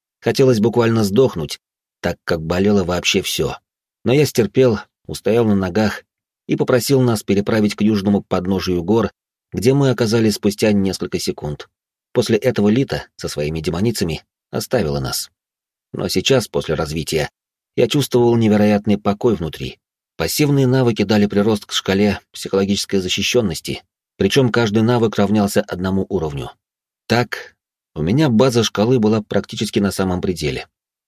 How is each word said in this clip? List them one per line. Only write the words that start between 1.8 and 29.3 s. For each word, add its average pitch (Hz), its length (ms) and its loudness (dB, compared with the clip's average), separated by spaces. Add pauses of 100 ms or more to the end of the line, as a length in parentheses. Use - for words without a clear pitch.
так 87 240 -4
как 85 180 -4
болело 95 420 0
вообще 87 400 -2
все. - 340 -4 (460)
Но 113 100 2
я 143 120 4
стерпел, 120 540 2 (280)
устоял 110 380 0
на 107 100 2
ногах 98 480 -2 (440)
и 151 80 -2
попросил 131 460 2
нас 117 220 0
переправить 104 520 0
к - 60 -8
южному 101 400 2
подножию 90 600 -2
гор, 104 280 0 (400)
где 101 220 2
мы 139 160 2
оказались 113 460 0
спустя 107 380 0
несколько 95 440 -2
секунд. - 520 -8 (440)
После 113 240 2
этого 104 320 0
Лита 113 460 0
со - 140 -8
своими 78 320 -4
демоницами 87 640 -2 (280)
оставила 92 480 -2
нас. - 320 -6 (600)
Но 98 160 -6
сейчас, 107 400 0
после 76 280 -4
развития, 78 540 -4 (460)
я 123 120 2
чувствовал 120 480 2
невероятный 104 640 2
покой 101 360 0
внутри. 76 440 -8 (380)
Пассивные 139 480 0
навыки 123 380 2
дали 104 220 2
прирост 101 400 0
к - 80 -12
шкале 98 480 0 (100)
психологической 98 680 -2
защищенности, 92 840 -2 (340)
причем 117 320 2
каждый 110 320 2
навык 113 360 2
равнялся 101 440 2
одному 92 460 -4
уровню. 76 440 -6 (540)
Так, - 500 -2 (400)
у 80 60 -6
меня 131 280 2
база 120 340 4
шкалы 117 360 2
была 107 220 2
практически 107 580 -4